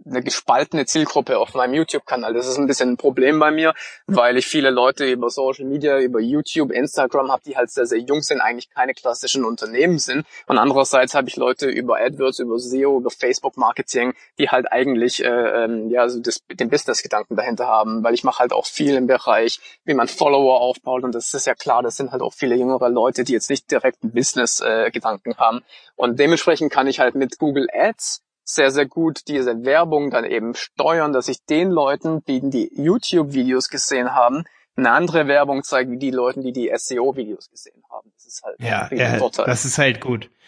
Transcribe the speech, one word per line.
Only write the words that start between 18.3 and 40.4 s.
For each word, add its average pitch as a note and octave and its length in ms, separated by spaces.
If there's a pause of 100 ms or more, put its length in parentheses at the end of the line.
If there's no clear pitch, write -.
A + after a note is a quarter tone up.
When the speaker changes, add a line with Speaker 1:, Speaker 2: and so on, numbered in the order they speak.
Speaker 1:
halt B2 120
auch - 140
viel C#3+ 300
im B2+ 100
Bereich, A#2 520 (280)
wie D3+ 80
man B2 140
Follower C#3 520
aufbaut. B2+ 440
Und A#2+ 100
das A#2 180
ist C#3 140
ja B2+ 80
klar, A#2+ 280
das A#2 140
sind C3+ 160
halt B2+ 80
auch - 140
viele B2 220
jüngere B2+ 340
Leute, B2 340
die B2+ 80
jetzt A2+ 160
nicht - 220
direkt B2+ 340
ein A2 80
Business, A#2+ 480
äh, A2+ 300
Gedanken A2+ 480
haben. A#2 220 (360)
Und B2 240
dementsprechend D#3 500
kann C3+ 180
ich C3+ 120
halt B2+ 140
mit C3+ 240
Google C#3 340
Ads - 480 (260)
sehr, C3+ 240
sehr C#3+ 140
gut D#3+ 420
diese B2 380
Werbung D3 460
dann A#2 160
eben A#2 280
steuern, D3+ 600
dass B2 140
ich - 180
den E3+ 240
Leuten, D#3+ 580
die C3 220
die B2 260
YouTube-Videos C#3+ 920
gesehen B2+ 440
haben, C3 300 (320)
eine B2+ 140
andere D#3+ 360
Werbung C#3 360
zeige, C3 300
wie B2 60
die C3+ 120
Leuten, B2+ 320
die B2+ 100
die A#2+ 160
S-E-O-Videos A#2+ 800
gesehen - 400
haben. A2+ 240
Das - 120
ist - 180
halt A2 160
Speaker 2:
Ja, A#2 220
Speaker 1:
ein - 60
riesen B2 240
Speaker 2:
ja, A#2+ 60
Speaker 1:
Vorteil. - 280
Speaker 2:
das B2 180
ist C3+ 140
halt C3 240
gut. A#2+ 260 (200)